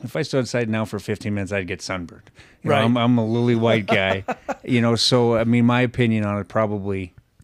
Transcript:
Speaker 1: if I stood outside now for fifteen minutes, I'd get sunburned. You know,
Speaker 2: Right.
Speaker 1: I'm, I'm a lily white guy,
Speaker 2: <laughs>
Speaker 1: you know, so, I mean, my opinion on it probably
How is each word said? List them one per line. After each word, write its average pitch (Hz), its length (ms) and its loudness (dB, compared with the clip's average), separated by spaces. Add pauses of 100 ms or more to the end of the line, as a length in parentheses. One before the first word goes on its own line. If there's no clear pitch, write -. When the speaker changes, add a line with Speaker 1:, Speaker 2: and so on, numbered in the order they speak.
Speaker 1:
if 113 100 -8
I 156 60 -2
stood 139 180 -2
outside 120 300 -2
now 110 160 -2
for 107 140 -8
fifteen 104 340 -6
minutes, 98 180 -4
I'd 95 160 -4
get 95 140 -8
sunburned. - 500 -10 (320)
You 156 60 -2
know, 147 80 4
Speaker 2:
Right. 113 80 2
Speaker 1:
I'm, 120 100 4
I'm 120 220 4
a 110 80 0
lily 120 300 2
white 113 320 2
guy, 95 360 0 (220)
Speaker 2:
<laughs> - 180 -8
Speaker 1:
you 123 160 0
know, 117 160 2
so, 117 400 2
I 113 80 2
mean, 117 220 4
my 120 160 4
opinion 117 420 0
on 101 160 -2
it 95 80 -8
probably 101 640 -4 (300)